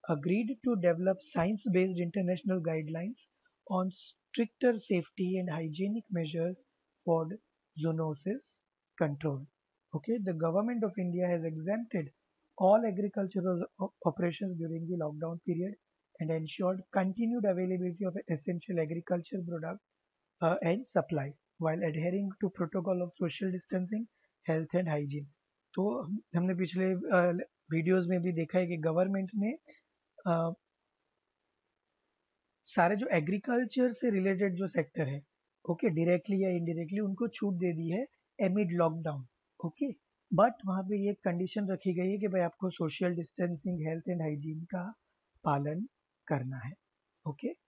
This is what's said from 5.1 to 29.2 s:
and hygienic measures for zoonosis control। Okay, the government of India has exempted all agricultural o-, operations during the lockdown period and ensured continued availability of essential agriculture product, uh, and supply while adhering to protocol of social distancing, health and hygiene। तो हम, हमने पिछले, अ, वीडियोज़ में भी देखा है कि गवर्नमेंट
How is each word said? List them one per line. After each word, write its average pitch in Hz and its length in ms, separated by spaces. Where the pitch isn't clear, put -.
and 180 120
hygienic 165 540
measures 165 480
for 165 220
zoonosis 160 840
control। 143 420
Okay, 233 260
the 185 160
government 202 480
of 190 160
India 180 280
has 170 160
exempted 165 640
all 214 220
agricultural 190 800
o-, 196 120
operations 180 500
during 165 280
the 175 200
lockdown 160 340
period 180 240
and 160 80
ensured 180 500
continued 214 480
availability 180 640
of 180 100
essential 165 560
agriculture 175 640
product, 170 300
uh, 165 120
and 180 140
supply 151 520
while 160 160
adhering 175 480
to 190 240
protocol 180 400
of 175 80
social 185 280
distancing, 185 540
health 160 260
and 180 120
hygiene। 147 380
तो 214 300
हम, 190 160
हमने 180 200
पिछले, 180 360
अ, 180 560
वीडियोज़ 170 380
में 180 120
भी 180 100
देखा 165 280
है 180 80
कि 170 100
गवर्नमेंट 185 580